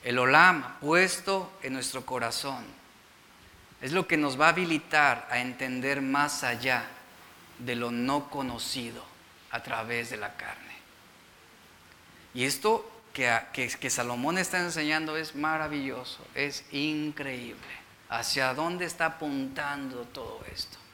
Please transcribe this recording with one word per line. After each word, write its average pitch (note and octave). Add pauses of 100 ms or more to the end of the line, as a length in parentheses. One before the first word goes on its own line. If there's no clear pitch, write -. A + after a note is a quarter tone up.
El B2
Olam C#3+
puesto F3+ (120)
en C3
nuestro B2+
corazón B2 (1160)
es C3
lo F3+
que E3
nos C#3+
va D#3
a E3+
habilitar D#3
a B2
entender B2+
más C#3+
allá B2 (720)
de B2
lo A#2+
no C3+
conocido A#2+ (480)
a A#2
través A#2
de A#2+
la G#2
carne. - (1600)
Y B2
esto C#3+ (240)
que, A#2+ (120)
que, B2+
que -
Salomón B2
está F#3
enseñando D#3
es D#3
maravilloso, D3
es C#3
increíble. C#3+ (260)
¿Hacia C3
dónde F3
está E3
apuntando C#3
todo A2+
esto? - (160)